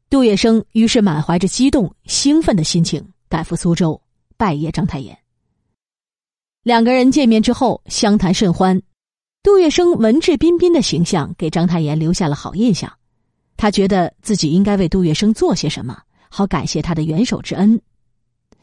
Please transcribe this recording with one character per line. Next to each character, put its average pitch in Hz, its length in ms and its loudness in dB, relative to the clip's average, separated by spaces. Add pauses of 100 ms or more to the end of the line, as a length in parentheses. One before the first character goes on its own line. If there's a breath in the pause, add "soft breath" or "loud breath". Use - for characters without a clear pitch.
杜 269 160 2
月 214 120 4
笙 226 280 2 (100)
于 220 140 2
是 220 140 2
满 160 180 0
怀 175 200 -2
着 190 80 -2
激 262 240 0
动、 208 200 0 (140)
兴 294 340 0
奋 302 160 0
的 160 80 0
心 165 200 0
情 160 200 -6 (240)
赶 160 160 -4
赴 170 120 -8
苏 170 180 0
州， 160 260 -2 (380)
拜 190 160 0
谒 151 160 -4
章 190 160 -4
太 143 140 -6
炎。 - 180 -16 (1500)
两 233 200 2
个 240 100 2
人 262 160 4
见 269 200 2
面 220 120 4
之 240 120 0
后， 233 320 -2
相 208 320 0
谈 185 160 2
甚 185 200 0
欢。 185 280 0 (600)
杜 403 160 4
月 339 120 4
笙 349 260 2
文 226 240 2
质 330 160 2
彬 339 220 2
彬 349 160 2
的 285 80 2
形 170 220 0
象 170 340 -2
给 160 120 -4
章 170 160 0
太 170 140 0
炎 151 180 -2
留 160 140 0
下 175 160 -2
了 143 80 -2
好 - 200 -12
印 220 180 2
象， - 180 -6 (640)
他 - 160 0
觉 196 160 0
得 185 340 -2
自 214 140 -4
己 151 160 -2
应 185 100 2
该 202 140 0
为 190 140 0
杜 190 120 -2
月 160 120 0
笙 214 200 0
做 311 220 0
些 - 140 -4
什 - 160 -10
么， 127 120 -12 (320)
好 196 160 -4
感 151 220 -4
谢 156 140 -4
他 175 120 -4
的 160 100 -4
援 160 220 -2
手 - 160 -6
之 - 140 -10
恩。 214 260 2 (800 soft breath)